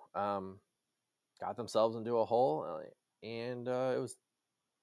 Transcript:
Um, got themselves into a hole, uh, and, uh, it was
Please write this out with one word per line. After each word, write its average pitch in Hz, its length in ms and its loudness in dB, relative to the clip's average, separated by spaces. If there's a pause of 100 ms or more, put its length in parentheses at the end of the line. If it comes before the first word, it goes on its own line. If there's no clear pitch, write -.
(160)
Um, 95 440 -2 (800)
got 95 160 -6
themselves 113 400 2
into 117 200 0
a 110 80 4
hole, 123 420 4
uh, - 600 -12
and, 120 400 -6
uh, 127 280 0
it 127 40 0
was 127 160 -4 (680)